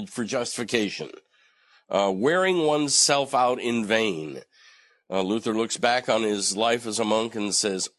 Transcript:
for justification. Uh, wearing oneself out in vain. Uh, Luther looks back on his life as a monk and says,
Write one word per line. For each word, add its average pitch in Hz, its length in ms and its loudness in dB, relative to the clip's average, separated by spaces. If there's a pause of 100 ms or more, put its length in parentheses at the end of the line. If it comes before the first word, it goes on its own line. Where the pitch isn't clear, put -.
for 120 180 -6
justification. 110 840 -2 (800)
Uh, 98 260 2
wearing 175 440 2
oneself 147 760 2
out 123 240 4
in 117 260 -2
vain. 90 580 0 (680)
Uh, 95 100 0
Luther 107 320 -2
looks 110 240 -2
back 120 320 0
on 113 140 4
his 98 340 0
life 117 300 0
as 107 120 -4
a 113 60 0
monk 110 300 0
and 104 200 -4
says, 95 440 -2